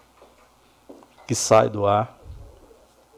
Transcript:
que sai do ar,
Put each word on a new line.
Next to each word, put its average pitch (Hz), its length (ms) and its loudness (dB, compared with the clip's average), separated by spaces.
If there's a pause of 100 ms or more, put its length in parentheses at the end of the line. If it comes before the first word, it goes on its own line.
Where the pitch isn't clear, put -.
(1300)
que 123 80 -4
sai 113 340 4
do 104 180 -4
ar, 104 320 -2 (1000)